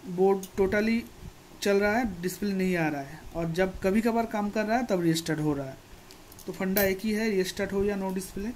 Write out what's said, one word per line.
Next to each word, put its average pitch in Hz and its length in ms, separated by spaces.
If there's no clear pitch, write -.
board 190 300
totally 214 400
चल 202 140
रहा 208 220
है, 185 240
display 190 300
नहीं 185 240
आ 160 120
रहा 143 140
है। 151 180
और 165 160
जब 185 280
कभी 196 200
कभार 233 260
काम 208 240
कर 214 140
रहा 220 140
है, 247 80
तब 185 160
restart 160 380
हो 151 140
रहा 139 120
है। 135 100
तो 185 60
फंडा 190 320
एक 190 160
ही 220 120
है, 220 180
restart 190 420
हो 196 120
या 202 140
no 190 160
display। 196 420